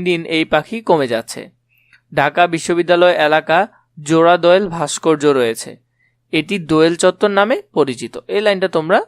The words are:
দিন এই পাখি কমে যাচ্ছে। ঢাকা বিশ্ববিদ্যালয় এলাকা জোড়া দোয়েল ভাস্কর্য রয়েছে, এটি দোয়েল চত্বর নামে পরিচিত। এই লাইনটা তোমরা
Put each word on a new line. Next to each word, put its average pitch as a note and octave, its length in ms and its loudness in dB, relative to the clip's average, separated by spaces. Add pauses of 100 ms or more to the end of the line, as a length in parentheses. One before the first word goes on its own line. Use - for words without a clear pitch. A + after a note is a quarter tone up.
দিন F3 220 -2
এই D#3+ 200 -2
পাখি D#3 360 -4
কমে D#3+ 260 0
যাচ্ছে। A#2 340 -6 (720)
ঢাকা D3 360 0
বিশ্ববিদ্যালয় F3 720 2
এলাকা D#3 380 2 (400)
জোড়া E3 400 2
দোয়েল F3 300 2
ভাস্কর্য D#3+ 640 -4
রয়েছে, A#2+ 420 -2 (640)
এটি D#3+ 220 -4 (100)
দোয়েল D#3 300 2
চত্বর F#3 360 0
নামে G3+ 240 0 (180)
পরিচিত। B2+ 400 -4 (140)
এই G3 140 -4
লাইনটা G3 280 0
তোমরা E3+ 380 0